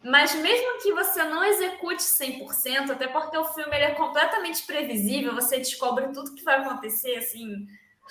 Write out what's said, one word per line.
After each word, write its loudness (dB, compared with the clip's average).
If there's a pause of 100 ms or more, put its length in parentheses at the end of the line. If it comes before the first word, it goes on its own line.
Mas 6
mesmo 2
que 4
você 2
não 0
execute 0
cem 0
por -12
cento, 0
até -4
porque -2
o 0
filme, -4
ele 4
é 2
completamente 0
previsível, -2
você 2
descobre 0
tudo -10
que -16
vai 6
acontecer, -4
assim, -8 (440)